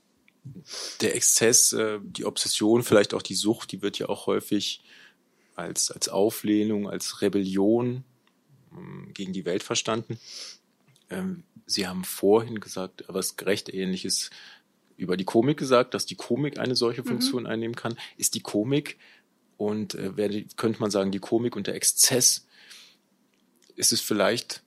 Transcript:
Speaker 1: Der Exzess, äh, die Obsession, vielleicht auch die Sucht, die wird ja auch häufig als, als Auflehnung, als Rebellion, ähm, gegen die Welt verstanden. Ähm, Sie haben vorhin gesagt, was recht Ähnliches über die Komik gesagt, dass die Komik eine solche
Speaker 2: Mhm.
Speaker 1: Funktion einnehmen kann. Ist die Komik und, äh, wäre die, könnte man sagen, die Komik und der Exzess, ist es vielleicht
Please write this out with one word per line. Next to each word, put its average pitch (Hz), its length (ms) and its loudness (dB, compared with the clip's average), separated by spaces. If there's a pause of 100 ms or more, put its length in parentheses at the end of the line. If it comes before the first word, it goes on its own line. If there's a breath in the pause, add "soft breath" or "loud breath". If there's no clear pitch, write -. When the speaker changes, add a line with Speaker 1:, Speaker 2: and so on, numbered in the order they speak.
(1000 loud breath)
Speaker 1:
Der 107 140 2
Exzess, - 580 4
äh, 110 300 0
die 95 220 -8
Obsession, 110 580 2
vielleicht 104 300 6
auch 104 80 -2
die - 140 -6
Sucht, 101 360 0
die 95 100 -10
wird 101 160 -4
ja - 120 -6
auch - 180 -4
häufig 98 560 -2 (720 loud breath)
als, 87 340 -4
als - 200 -4
Auflehnung, 104 800 2
als - 320 -6
Rebellion, 101 840 2 (720)
ähm, 95 380 -16
gegen 95 200 -8
die 92 120 -6
Welt 90 180 -2
verstanden. 117 560 -4 (920 loud breath)
Ähm, 185 340 -6 (220)
Sie 95 220 -2
haben 92 160 -6
vorhin 110 560 2
gesagt, - 480 -10
was 95 340 -4
recht 101 320 -2
Ähnliches - 560 -4 (680 loud breath)
über 90 180 -2
die 92 80 -4
Komik 120 340 2
gesagt, 127 360 2
dass 101 120 -2
die 95 100 -12
Komik 135 440 -4
eine 123 160 0
solche 120 280 0
Speaker 2:
Mhm. - 40 -6
Speaker 1:
Funktion 123 400 -2
einnehmen 113 280 -4
kann. 117 220 -6 (200 loud breath)
Ist - 180 -2
die 104 60 -6
Komik 135 560 0 (600 soft breath)
und, 107 380 -4
äh, 98 220 -6
wäre 104 120 2
die, 104 180 -4 (100)
könnte 110 240 0
man 104 100 0
sagen, 98 200 2
die 98 80 -2
Komik 117 360 0
und 101 120 -4
der 98 80 -4
Exzess, - 680 2 (1300 loud breath)
ist - 180 2
es 110 80 0
vielleicht 104 640 0